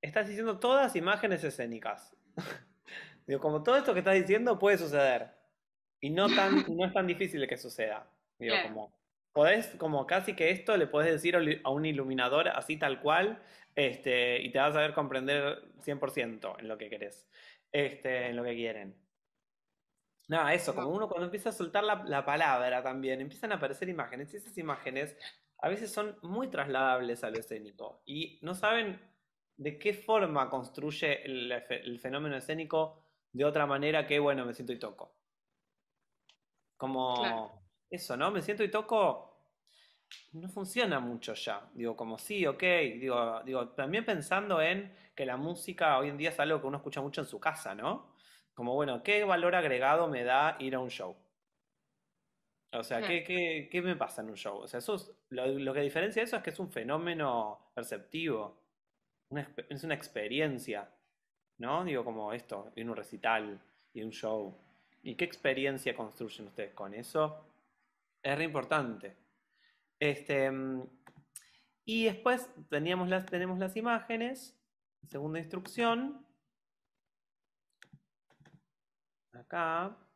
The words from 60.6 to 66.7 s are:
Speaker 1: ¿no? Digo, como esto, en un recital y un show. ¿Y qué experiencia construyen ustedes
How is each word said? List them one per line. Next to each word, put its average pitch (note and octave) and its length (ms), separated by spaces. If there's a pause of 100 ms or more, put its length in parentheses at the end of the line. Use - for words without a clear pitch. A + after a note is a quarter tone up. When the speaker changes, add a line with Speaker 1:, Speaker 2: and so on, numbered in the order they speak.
Speaker 1:
¿no? C#3+ 260
Digo, C#3 200
como A2 280
esto, G#2+ 420
en A#2 160
un A2 60
recital G#2+ 640 (320)
y A2+ 100
un A2 80
show. G#2+ 500 (420)
¿Y B2+ 140
qué - 80
experiencia C3+ 720
construyen A2 540
ustedes G2+ 260